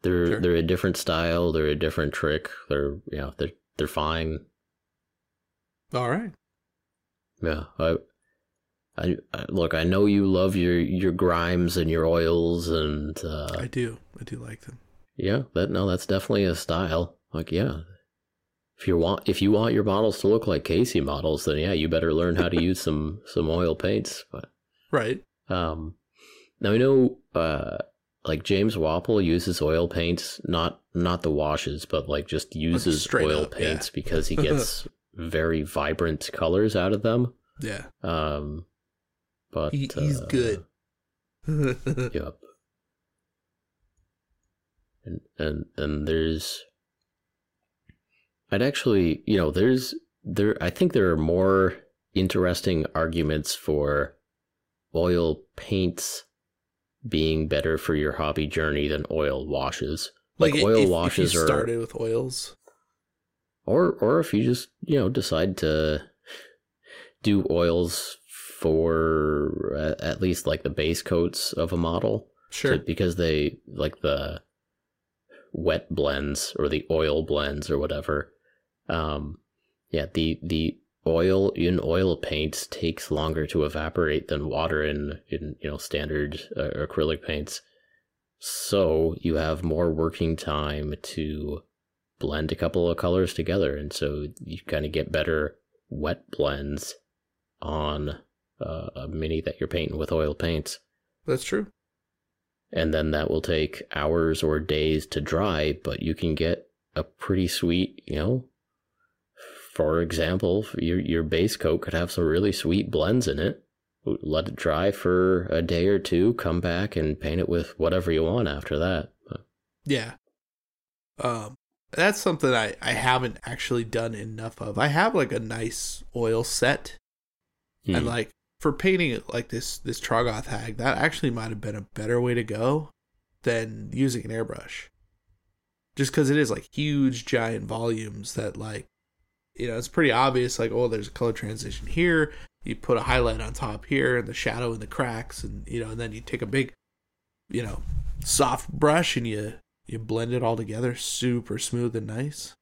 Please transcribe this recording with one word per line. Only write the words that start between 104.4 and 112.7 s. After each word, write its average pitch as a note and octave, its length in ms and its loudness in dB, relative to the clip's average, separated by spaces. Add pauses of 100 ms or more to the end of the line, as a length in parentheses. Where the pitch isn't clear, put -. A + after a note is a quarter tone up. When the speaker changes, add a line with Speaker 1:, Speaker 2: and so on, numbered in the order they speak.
Speaker 1:
or D#2 160 2
days D#2 480 0
to - 140 -4
dry, D#2 600 0
but - 200 -6
you D#2+ 120 0
can D#2+ 200 0
get E2 320 -2 (280)
a D#2 80 -2
pretty F#2 440 -2
sweet, F2 580 0
you - 120 -4
know, A#2 280 0 (1300)
for D#2+ 280 2
example, F2 640 0 (120)
your, E2+ 220 0
your E2 240 0
base E2 340 2
coat E2 240 2
could - 120 -6
have E2+ 180 -2
some E2+ 140 0
really F2+ 260 4
sweet - 400 0